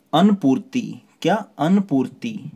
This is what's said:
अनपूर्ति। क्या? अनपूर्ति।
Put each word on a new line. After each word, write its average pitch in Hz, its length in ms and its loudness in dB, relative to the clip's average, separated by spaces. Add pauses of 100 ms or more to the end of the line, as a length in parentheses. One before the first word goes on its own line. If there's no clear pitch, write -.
(140)
अनपूर्ति। 135 880 0 (220)
क्या? 202 220 -2 (140)
अनपूर्ति। 151 800 -2 (180)